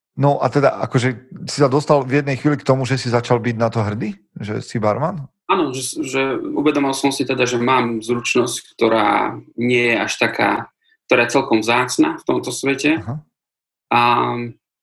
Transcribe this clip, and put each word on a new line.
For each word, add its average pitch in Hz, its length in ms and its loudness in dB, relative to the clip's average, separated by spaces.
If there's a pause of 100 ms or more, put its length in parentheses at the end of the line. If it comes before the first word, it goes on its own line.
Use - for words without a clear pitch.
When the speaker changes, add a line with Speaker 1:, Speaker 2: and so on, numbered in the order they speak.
(140)
Speaker 1:
No 143 240 2
a - 100 0
teda, 135 320 2
akože 123 280 0 (360)
si - 140 -6
sa 143 80 6
dostal 143 400 2
v 139 160 2
jednej 139 160 -4
chvíli 147 180 2
k - 80 -10
tomu, 131 220 2
že 131 100 0
si 120 140 -4
začal 117 320 2
byť 117 160 -2
na 113 100 2
to 113 140 0
hrdý? 113 320 -4 (240)
Že 107 240 -6
si - 160 -8
barman? 131 480 -2 (180)
Speaker 2:
Áno, 160 300 0
že, 135 260 -8
že 135 220 -2 (160)
uvedomil 139 560 0
som 139 160 0
si 135 160 -2
teda, 127 180 0
že 120 140 0
mám 120 420 0
zručnosť, 120 560 0 (180)
ktorá 107 600 2 (220)
nie 120 340 2
je 113 60 2
až 107 180 -4
taká, 110 540 -2 (340)
ktorá 120 240 2
je - 80 -2
celkom 117 240 2
vzácna 127 560 0
v - 80 -18
tomto 123 240 -2
svete. 131 480 -2
Speaker 1:
Aha. 104 180 -8 (800)
Speaker 2:
A, 120 80 4 (840)